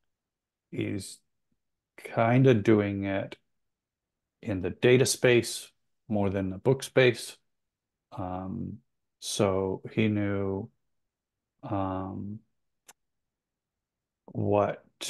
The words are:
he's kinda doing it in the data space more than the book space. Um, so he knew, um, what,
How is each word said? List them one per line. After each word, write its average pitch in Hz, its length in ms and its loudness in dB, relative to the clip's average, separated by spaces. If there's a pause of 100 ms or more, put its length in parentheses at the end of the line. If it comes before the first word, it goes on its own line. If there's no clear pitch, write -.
(720)
he's 104 480 -8 (800)
kinda 123 560 4
doing 101 520 2
it 98 320 -6 (1040)
in 95 200 -6
the 92 80 -2
data 123 360 4
space - 640 0 (360)
more 101 220 0
than 95 200 -4
the 95 80 -8
book 135 260 0
space. - 540 0 (760)
Um, 92 640 -8 (420)
so 95 600 -2 (100)
he 110 160 0
knew, 101 640 -2 (920)
um, 98 760 -6 (1900)
what, 101 580 0 (260)